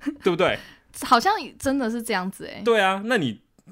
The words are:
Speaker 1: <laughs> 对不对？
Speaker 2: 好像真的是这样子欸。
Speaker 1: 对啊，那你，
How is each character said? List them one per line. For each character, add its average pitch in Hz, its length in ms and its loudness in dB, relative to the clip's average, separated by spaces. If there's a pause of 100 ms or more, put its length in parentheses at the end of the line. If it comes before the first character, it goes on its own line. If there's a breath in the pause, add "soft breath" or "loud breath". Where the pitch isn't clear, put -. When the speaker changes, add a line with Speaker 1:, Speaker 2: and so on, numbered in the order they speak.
Speaker 1:
<laughs> - 160 -8
对 190 80 2
不 170 60 0
对？ 156 200 2 (460 loud breath)
Speaker 2:
好 254 160 4
像 381 160 2 (240)
真 277 180 0
的 247 140 0
是 233 100 -4
这 226 140 -4
样 185 160 -2
子 - 160 -14
欸。 - 180 -14
Speaker 1:
对 226 160 4
啊， 190 260 2
那 240 120 2
你， 123 220 -2 (320)